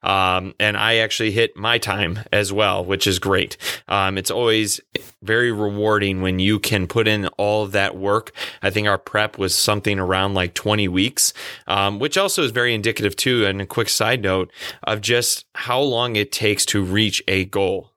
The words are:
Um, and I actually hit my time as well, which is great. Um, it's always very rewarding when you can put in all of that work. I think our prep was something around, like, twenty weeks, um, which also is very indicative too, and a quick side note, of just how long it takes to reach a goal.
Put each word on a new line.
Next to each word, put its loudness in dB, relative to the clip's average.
Um, 0
and 2
I 2
actually 0
hit 0
my 0
time -2
as 0
well, 2
which -2
is 2
great. 0
Um, 0
it's -4
always 0
very 0
rewarding 0
when 0
you 4
can 0
put 2
in 0
all 0
of -6
that 0
work. -2
I 0
think 2
our 4
prep -2
was 0
something 0
around, 0
like, 0
twenty 0
weeks, 2
um, 0
which 0
also 0
is 0
very 0
indicative -2
too, 2
and -2
a -4
quick -2
side 0
note, 0
of -2
just 0
how -2
long 0
it 0
takes 0
to 0
reach 0
a 0
goal. -2